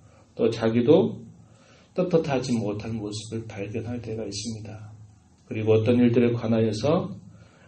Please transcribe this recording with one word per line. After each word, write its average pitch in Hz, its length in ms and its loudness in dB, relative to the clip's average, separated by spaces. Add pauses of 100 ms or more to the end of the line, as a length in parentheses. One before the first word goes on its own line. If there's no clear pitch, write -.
(340)
또 113 160 2
자기도 120 720 2 (720)
떳떳하지 143 640 0
못한 110 380 -6
모습을 110 520 -8
발견할 107 540 -8
때가 110 220 -8
있습니다. 104 680 -10 (540)
그리고 110 260 0
어떤 110 240 4
일들에 120 360 6
관하여서, 113 840 0 (500)